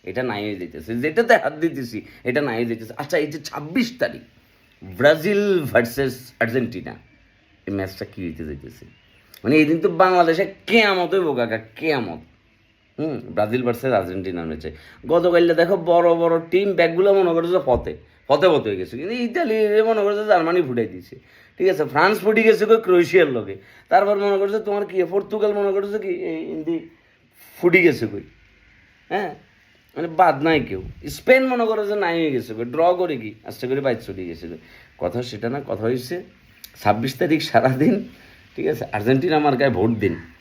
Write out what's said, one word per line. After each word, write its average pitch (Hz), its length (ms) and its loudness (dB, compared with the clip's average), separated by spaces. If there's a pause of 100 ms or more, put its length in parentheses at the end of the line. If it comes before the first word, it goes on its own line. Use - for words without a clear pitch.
এটা 110 200 -6
নাই 104 160 -6
হয়ে 104 160 -6
যাইতেছে, 82 300 -12 (120)
যেটাতে 160 300 2 (100)
হাত 147 200 -4
দিতেছি 131 340 -6 (320)
এটা 139 180 0
নাই 113 100 -4
হয়ে 120 120 -2
যাইতেছে। 113 320 -10
আচ্ছা, 147 220 -4
এই 147 100 -6
যে 156 60 -10 (100)
ছাব্বিশ 151 380 -4 (140)
তারিখ - 220 -6 (580)
ব্রাজিল 156 640 2 (280)
ভার্সেস 123 440 -2 (280)
আর্জেন্টিনা, 113 500 -6 (760)
এই 98 100 -8
ম্যাচটা 95 340 -8
কী - 140 -16
হইতে 80 220 -10
যাইতেছে? - 360 -16 (600)
মানে 123 180 0
এই 151 80 6
দিন 165 140 2
তো 190 60 2 (140)
বাংলাদেশে 175 400 4 (260)
কেয়ামত 196 440 2
হইব 185 140 0 (120)
কাকা, 113 180 -2 (220)
কেয়ামত। 120 420 -4 (760)
হুম, 147 200 -4 (180)
ব্রাজিল 107 320 0
ভার্সেস 120 320 -2
আর্জেন্টিনা 90 500 -6
ম্যাচে 78 200 -10 (420)
গতকালটা 170 500 4
দেখো 180 140 4 (160)
বড় 170 180 6 (120)
বড় 165 140 2 (160)
টিম 196 160 2 (120)
ব্যাগগুলো 170 300 4 (100)
মনে 180 160 2
করছে 170 220 0 (100)
ফতে, 117 260 0 (340)
ফতে 147 240 4
ফতে 131 180 2
হয়ে 95 120 -4
গেছে। 92 180 -10
কিন্তু 202 160 -6 (100)
ইতালি 233 300 0 (340)
মনে 220 160 2
করছে 208 260 0
জার্মানি 175 360 4
ফুটাই 117 260 -2
দিয়েছে, 90 220 -18 (420)
ঠিক 180 160 2
আছে, 151 100 -2 (100)
ফ্রান্স 185 300 4
ফুটে 220 240 4
গেছে 196 220 6
কই 220 160 8
ক্রোয়েশিয়ার 175 520 6
লগে, 98 180 -8 (360)
তারপর 202 240 4 (100)
মনে 202 160 2
করছে 202 160 -2 (100)
তোমার 202 220 -2
কি 185 60 -12 (180)
পর্তুগাল 208 460 0
মনে 202 160 0
করছে 202 280 -4
কি 190 80 -6 (200)
এই 160 100 -6 (120)
ইন্দি 160 220 -4 (840)
ফুটে 175 280 4
গেছে 117 260 2
কই, 101 120 -10 (880)
হ্যাঁ, 381 200 -4 (640)
মানে 160 120 -6 (120)
বাদ 165 160 6 (120)
নাই 160 120 4 (100)
কেউ। 95 120 -8 (340)
স্পেন 262 360 4
মনে 240 180 0
করো 220 200 -2
যে 208 140 -2
নাই 170 180 -2
হয়ে 151 140 0
গেছে 113 220 -6
কই, 117 160 -6
ড্র 156 80 0 (200)
করে 160 220 -2
কি 107 80 -12 (160)
আস্তে - 220 -12
করে 135 160 0
বাইরে 120 220 -2
চলে 95 220 -12
গেছে 82 220 -14
কই। 82 80 -14 (420)
কথা 120 180 -4 (100)
সেটা 113 240 -8
না, 143 60 -6 (100)
কথা 101 200 -6
হয়েছে 131 260 -6 (640)
ছাব্বিশ 208 380 0
তারিখ 160 200 2 (100)
সারাদিন, 131 460 4 (580)
ঠিক - 180 -6
আছে, - 120 -6 (120)
আর্জেন্টিনা 131 460 0
আমার 143 180 2
গায়ে 135 200 2
ভোট 117 140 2 (100)
দিন। 85 120 0 (260)